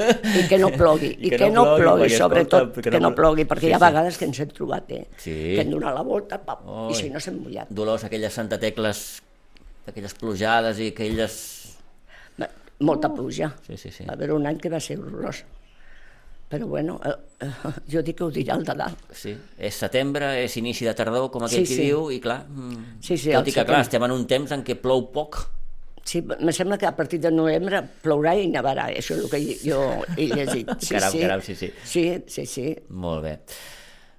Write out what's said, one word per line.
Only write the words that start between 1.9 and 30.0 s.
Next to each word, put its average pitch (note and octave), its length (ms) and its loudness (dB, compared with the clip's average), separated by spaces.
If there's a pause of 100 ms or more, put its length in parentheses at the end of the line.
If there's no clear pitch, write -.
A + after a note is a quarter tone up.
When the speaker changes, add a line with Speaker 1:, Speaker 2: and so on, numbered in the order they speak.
Speaker 1:
perquè, A2+ 100 6
Speaker 2:
sobretot, E3+ 480 6
Speaker 1:
escolta, A#2 160 -8
Speaker 2:
que A#2 80 0
Speaker 1:
que E3+ 80 6
no E3+ 100 6
Speaker 2:
no - 60 2
Speaker 1:
pl-, - 80 2
Speaker 2:
plogui, D#3 240 6
perquè D#3+ 220 2
Speaker 1:
sí, - 20 6
Speaker 2:
hi - 60 6
ha - 20 6
Speaker 1:
sí. F3+ 80 8
Speaker 2:
vegades D#3+ 320 4
que F3+ 80 -2
ens C3+ 160 -4
hem D3 80 -6
trobat, - 420 -6
eh? - 120 -10 (120)
Speaker 1:
Sí. - 180 -8 (200)
Speaker 2:
Que - 80 2
hem D3+ 80 -2
donat D3+ 240 -2
la D3 80 -4
volta, G#3 400 -4
pap, - 240 -10
i G2+ 80 -12 (140)
Speaker 1:
Oi. A2+ 100 -2
Speaker 2:
si C#3+ 140 -6
no D3+ 100 -8
s'han - 160 -8
mullat. A2 320 -12
Speaker 1:
Dolors, G#2+ 340 -2
aquelles G#2+ 300 -4
Santa A2 240 -4
Tecles, G#2+ 460 -2 (840)
aquelles G2+ 280 -12
plujades A2 680 0
i A2 80 -2
aquelles A2 460 -2 (1040)
Speaker 2:
Va, - 100 -8 (300)
molta D3 280 2
Speaker 1:
Uh. - 60 -4
Speaker 2:
pluja. C3 380 -4 (140)
Speaker 1:
Sí, - 120 -14
sí, - 160 -16
sí. - 100 -16
Speaker 2:
Va - 140 -10
haver D3 140 -4
un D3+ 140 0
any D#3 120 -2
que F3 100 -6
va D#3+ 120 -4
ser - 180 -10
horrorós. - 460 -10 (1080)
Però G#3 160 -6
bueno, D3+ 300 -4 (100)
eh, - 80 -2 (320)
eh, C#3 240 -8 (160)
jo D#3 160 -2
dic D#3 160 -6
que F3+ 80 -4
ho D#3+ 80 -2
dirà - 240 -2
el E3+ 80 -4
de C#3 80 -2
dalt. - 400 -8
Speaker 1:
Sí, G#2 220 -12 (200)
és G2+ 220 -6
setembre, C#3 540 -2 (100)
és A#2 160 -4
inici A#2 260 -4
de A2 100 0
tardor, A#2 360 0
com A#2 160 -4
aquell A#2+ 160 2
Speaker 2:
Sí, E3 60 2
Speaker 1:
qui B2+ 100 0
Speaker 2:
sí. C#3+ 80 2
Speaker 1:
diu, D3+ 240 0
i B2+ 80 -4
clar, B2 240 -4
mm, B2 560 -12
Speaker 2:
Sí, - 180 -4
sí, C#3+ 140 0
Speaker 1:
tot C3+ 140 6
Speaker 2:
el C#3 40 -2
Speaker 1:
i C3 60 0
que, B2 80 4
clar, B2+ 220 6
Speaker 2:
setembre. - 20 -6
Speaker 1:
estem A#2 160 2
en B2 140 2
un B2 100 -2
temps C3+ 240 2
en C#3 160 -6
què A#2+ 80 -2
plou B2+ 380 2
poc. D3+ 260 -6 (640)
Speaker 2:
Sí, E3+ 200 -4
me - 280 -2
sembla F#3 280 0
que G3+ 100 0
a D3+ 80 -4
partir D#3+ 240 -2
de E3 100 2
novembre D#3+ 520 2 (200)
plourà D#3 320 4
i G3 160 2
nevarà, C3 380 0
això - 260 -6
és D#3 80 -2
el C3+ 80 -4
que C#3+ 100 -2 (220)
jo C#3 160 0 (380)